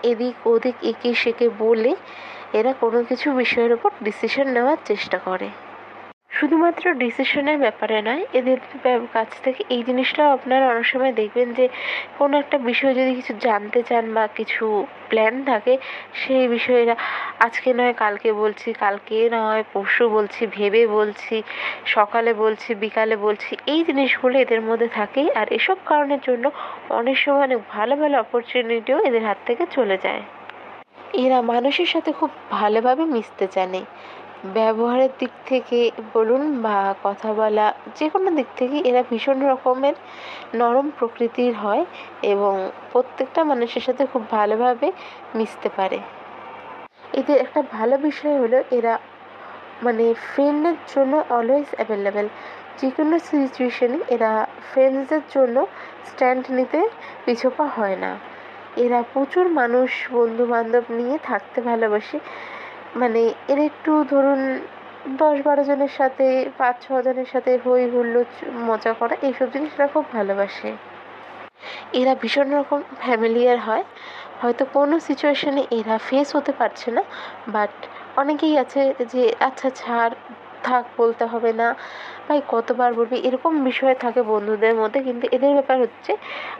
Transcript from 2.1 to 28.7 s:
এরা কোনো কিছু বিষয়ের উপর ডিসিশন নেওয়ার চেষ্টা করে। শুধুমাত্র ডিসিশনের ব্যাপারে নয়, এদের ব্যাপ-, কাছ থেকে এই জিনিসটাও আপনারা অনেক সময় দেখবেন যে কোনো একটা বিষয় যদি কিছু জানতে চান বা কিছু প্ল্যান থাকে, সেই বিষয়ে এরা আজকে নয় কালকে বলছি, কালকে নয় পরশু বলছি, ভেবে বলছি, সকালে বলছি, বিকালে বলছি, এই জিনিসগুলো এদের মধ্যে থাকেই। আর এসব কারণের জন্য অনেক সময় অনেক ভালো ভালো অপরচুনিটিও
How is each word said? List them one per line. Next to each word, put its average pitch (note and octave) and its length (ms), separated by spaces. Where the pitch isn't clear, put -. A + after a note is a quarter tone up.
এরা A3+ 200
কোনো A#3+ 300
কিছু B3+ 280
বিষয়ের A#3+ 420
উপর A#3 160
ডিসিশন A3 440
নেওয়ার B3+ 380
চেষ্টা - 320
করে। F#3 320
শুধুমাত্র E4 640
ডিসিশনের C#4 640
ব্যাপারে A3 440
নয়, B3 220
এদের B3+ 240
ব্যাপ-, A#3+ 300
কাছ A3 160
থেকে C4 260
এই A#3+ 140
জিনিসটাও B3+ 480
আপনারা C4 380
অনেক A#3 160
সময় C4 260
দেখবেন A#3 420
যে B3+ 120
কোনো C#4+ 200
একটা C#4+ 200
বিষয় B3+ 360
যদি C4 220
কিছু B3 240
জানতে A3 440
চান A3+ 300
বা A3 140
কিছু G#3+ 580
প্ল্যান A3 360
থাকে, B3 320
সেই C4 340
বিষয়ে A#3+ 340
এরা A#3 140
আজকে A#3 340
নয় B3 200
কালকে G#3+ 400
বলছি, G#3+ 400
কালকে G#3+ 600
নয় A3 300
পরশু G#3 360
বলছি, G#3+ 320
ভেবে G#3 360
বলছি, G#3+ 560
সকালে A3+ 480
বলছি, A3 420
বিকালে A3 400
বলছি, G#3 500
এই D#4 180
জিনিসগুলো C4+ 560
এদের A#3 220
মধ্যে A3+ 260
থাকেই। A3+ 440
আর G#3+ 220
এসব F#4 320
কারণের C#4+ 420
জন্য B3 180
অনেক B3 280
সময় C#4+ 260
অনেক B3+ 160
ভালো A3 260
ভালো C#4+ 240
অপরচুনিটিও A#3 800